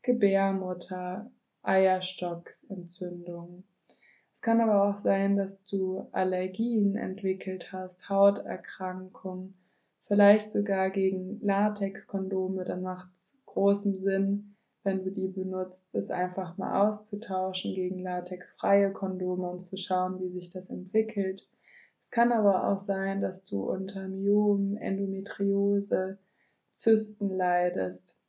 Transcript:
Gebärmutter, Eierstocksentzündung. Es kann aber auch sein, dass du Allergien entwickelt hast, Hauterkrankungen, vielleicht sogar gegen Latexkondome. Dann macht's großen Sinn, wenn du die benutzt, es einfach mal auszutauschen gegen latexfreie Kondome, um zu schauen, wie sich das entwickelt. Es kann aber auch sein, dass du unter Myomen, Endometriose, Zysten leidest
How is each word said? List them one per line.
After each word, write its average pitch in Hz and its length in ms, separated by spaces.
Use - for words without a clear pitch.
Gebärmutter, 190 1300
Eierstocksentzündung. 175 2000
Es - 60
kann 226 200
aber 202 280
auch 202 80
sein, 196 400
dass 196 280
du 190 460
Allergien 190 880
entwickelt 190 760
hast, 185 360
Hauterkrankungen, 190 1500
vielleicht 202 480
sogar 196 400
gegen 190 520
Latexkondome. 196 1200
Dann 185 180
macht's - 640
großen 202 480
Sinn, 196 600
wenn 190 200
du 190 60
die 190 180
benutzt, 185 680
es 202 160
einfach 180 460
mal 185 320
auszutauschen 190 840
gegen 180 260
latexfreie 180 920
Kondome, 180 560
um 180 140
zu - 140
schauen, 185 440
wie 185 100
sich 180 200
das 180 200
entwickelt. 196 800
Es - 100
kann 240 220
aber 202 360
auch 196 120
sein, 196 400
dass 190 240
du 196 180
unter 190 460
Myomen, 202 680
Endometriose, 196 1400
Zysten 208 640
leidest 180 840